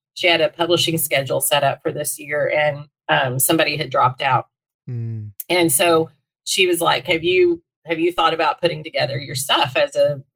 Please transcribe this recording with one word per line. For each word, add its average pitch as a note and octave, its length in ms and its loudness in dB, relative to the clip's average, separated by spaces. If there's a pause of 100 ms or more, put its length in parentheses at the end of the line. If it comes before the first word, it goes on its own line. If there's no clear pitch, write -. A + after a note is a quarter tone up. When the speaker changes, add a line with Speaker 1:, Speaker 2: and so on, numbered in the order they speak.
(140)
Speaker 1:
she - 140 -2
had E3 140 4
a D3+ 80 2
publishing E3+ 500 0
schedule C#3 420 -2
set C#3+ 220 0
up C#3 180 0
for D#3+ 100 -4
this D3 280 -6
year, D3 360 -4
and, D3 320 -2 (220)
um, C3+ 300 0
somebody D3 380 0
had C#3+ 120 -6
dropped B2+ 320 0
out. C3 260 0 (400)
Speaker 2:
Mm. A2+ 440 -8 (180)
Speaker 1:
And F3 220 2
so E3 400 2 (320)
she - 240 0
was E3+ 140 0
like, D3 260 -2
"Have E3 160 0
you, F3 400 2 (240)
have E3 120 -4
you E3+ 120 0
thought E3 240 0
about D#3 260 -2
putting D#3 220 -2
together C3+ 360 -4
your C#3+ 160 -12
stuff C3+ 400 0
as D3 200 0
a C#3+ 260 0 (140)